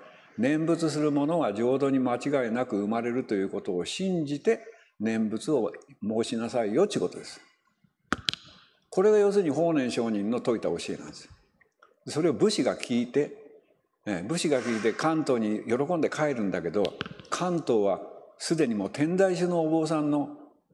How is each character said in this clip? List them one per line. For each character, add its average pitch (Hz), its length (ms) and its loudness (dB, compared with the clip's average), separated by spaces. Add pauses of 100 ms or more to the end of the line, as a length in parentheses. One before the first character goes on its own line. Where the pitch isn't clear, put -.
(360)
念 151 300 2
仏 165 240 2
す 147 80 -2
る 151 140 2
者 143 260 2
は 113 160 0
浄 120 240 2
土 139 120 2
に 135 80 2
間 123 180 2
違 135 320 0
い 110 40 -2
な 123 140 0
く 107 100 -2
生 101 120 0
ま 117 140 0
れ 120 80 -2
る 120 140 -2
と 117 100 -2
い 95 100 2
う 95 40 -2
こ 98 120 -6
と 95 160 -4
を 87 80 -2
信 185 420 -2
じ 143 140 -6
て、 226 200 2 (380)
念 113 300 0
仏 110 240 -4
を 117 200 0 (300)
申 110 220 -2
し 120 120 -6
な 113 140 -4
さ 120 140 0
い 104 100 -2
よ 180 120 4
っ - 20 0
て 165 100 -2
こ 92 100 0
と - 100 -10
で - 60 -14
す。 - 160 -18 (1500)
こ 185 120 2
れ 214 100 6
が 214 60 6
要 202 120 6
す 196 80 2
る 196 60 4
に 151 60 2
法 165 240 2
然 127 160 0
上 117 200 0
人 104 180 0
の 120 100 0
説 117 180 0
い 101 40 -2
た - 100 -2
教 85 60 -2 (140)
え 87 60 -6
な - 80 -14
ん - 40 -14
で - 60 -16
す。 - 140 -20 (800)
そ 143 140 -2
れ 170 80 4
を - 20 2
武 160 180 4
士 160 140 0
が 98 120 0
聞 120 260 -2
い 117 60 -2
て、 - 280 0 (720)
え 87 160 -4
え、 - 20 -8
武 165 120 -2
士 170 100 -2
が 131 140 2
聞 117 160 -2
い - 20 -4
て 107 140 2
関 160 300 0
東 127 140 2
に 107 260 0
喜 139 300 0
ん 160 60 0
で - 80 2
帰 151 260 0
る 113 80 -2
ん 98 80 0
だ 87 120 -2
け 82 80 -2
ど、 98 240 0 (340)
関 180 300 -2
東 120 240 2
は 95 180 2 (380)
す - 180 -2
で 156 100 4
に 117 80 0
も 98 120 -2
う 95 40 -4
天 165 280 0
台 185 180 4
宗 175 120 0
の 175 120 0
お 160 80 0
坊 160 180 2
さ 156 140 0
ん 147 100 0
の 147 200 0 (440)